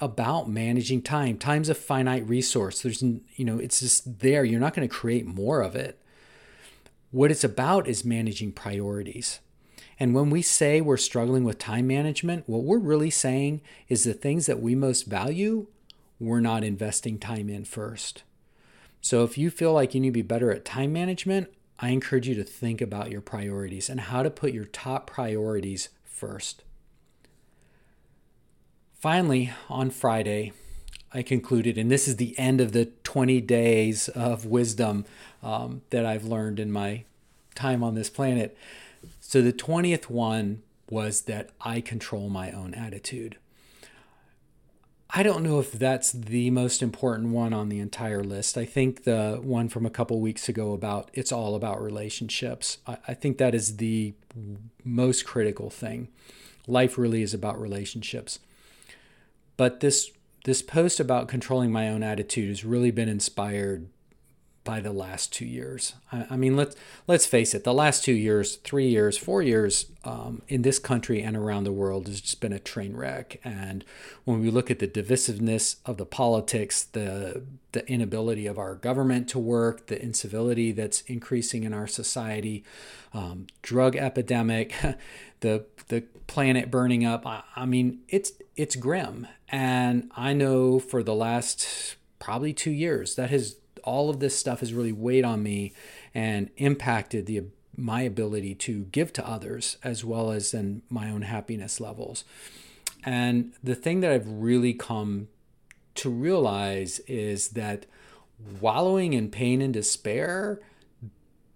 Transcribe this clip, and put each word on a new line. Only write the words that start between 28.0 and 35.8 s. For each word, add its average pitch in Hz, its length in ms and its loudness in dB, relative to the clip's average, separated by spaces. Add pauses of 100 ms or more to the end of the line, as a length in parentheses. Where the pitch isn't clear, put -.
Finally, 151 580 2 (180)
on 131 200 -2
Friday, 107 640 0 (600)
I 123 100 -4
concluded, 117 540 2
and 113 140 2
this 135 160 4
is 127 80 0
the 120 240 -4
end 131 220 4
of 113 100 2
the 117 140 4 (180)
twenty 127 380 4
days 110 640 4
of 117 380 -2
wisdom, 110 580 2 (380)
um, 123 480 -6